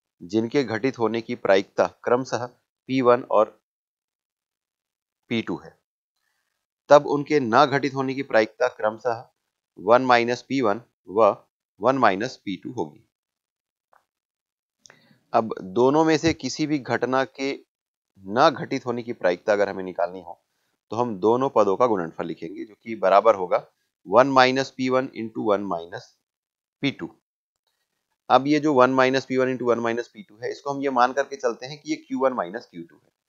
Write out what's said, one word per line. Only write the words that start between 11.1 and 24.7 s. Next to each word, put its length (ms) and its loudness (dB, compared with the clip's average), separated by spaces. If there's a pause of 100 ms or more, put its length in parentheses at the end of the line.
व 260 4 (440)
वन 180 0
माइनस 380 0
पी 200 -10
टू 160 -14
होगी। 300 -10 (2250)
अब 300 0
दोनों 420 2
में 140 2
से 160 0
किसी 320 -6
भी 140 -4
घटना 460 -2
के 260 -8 (720)
न 260 2
घटित 360 -8
होने 160 -6
की 120 -10
प्रायिकता 380 0
अगर 160 2
हमें 160 -8
निकालनी 380 -6
हो 180 -20 (500)
तो 60 -6
हम 240 -2
दोनों 300 2
पदों 260 2
का 100 2
गुणनफल 400 -4
लिखेंगे, 380 -12
जो 100 -20
कि 220 -12
बराबर 380 4
होगा 300 -2 (420)
वन 220 4
माइनस 420 2